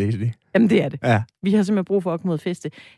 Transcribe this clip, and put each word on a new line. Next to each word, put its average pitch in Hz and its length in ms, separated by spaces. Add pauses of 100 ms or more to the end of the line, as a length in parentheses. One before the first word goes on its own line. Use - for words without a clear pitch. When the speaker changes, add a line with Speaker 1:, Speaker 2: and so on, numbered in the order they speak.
Speaker 1:
Crazy 110 120
Daisy. 113 180 (180)
Speaker 2:
Jamen, 202 160
det 185 140
er 143 60
det. 143 140
Speaker 1:
Ja. 113 200 (180)
Speaker 2:
Vi 196 120
har 214 100
simpelthen 190 220
brug 196 180
for 175 100
at 170 60
komme 185 120
ud 156 60
og - 20
feste. 175 320 (260)